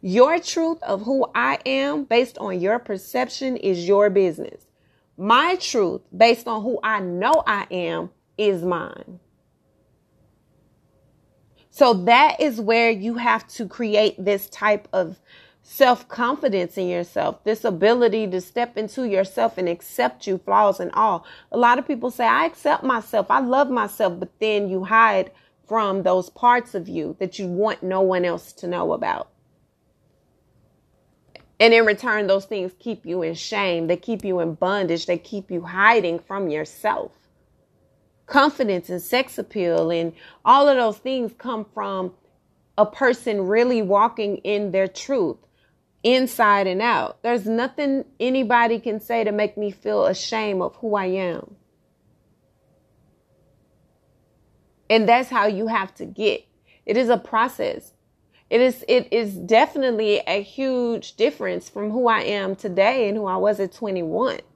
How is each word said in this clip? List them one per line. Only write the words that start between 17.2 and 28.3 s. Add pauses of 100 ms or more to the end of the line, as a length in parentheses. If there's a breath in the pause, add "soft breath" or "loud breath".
this
ability
to
step
into
yourself
and
accept
you,
flaws
and
all. (260 loud breath)
A
lot
of
people
say,
"I
accept
myself,
I
love
myself,"
but (100)
then
you
hide (340 soft breath)
from
those
parts
of
you
that
you
want
no
one
else